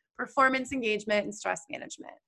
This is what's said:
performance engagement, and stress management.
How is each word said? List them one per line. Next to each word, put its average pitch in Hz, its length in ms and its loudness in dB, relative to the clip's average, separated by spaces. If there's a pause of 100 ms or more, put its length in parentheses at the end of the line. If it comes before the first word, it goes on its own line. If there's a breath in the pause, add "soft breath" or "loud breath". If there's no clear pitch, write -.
(160)
performance 262 540 2
engagement, 214 540 0
and 208 100 -6
stress 185 340 -2
management. - 460 -12 (140)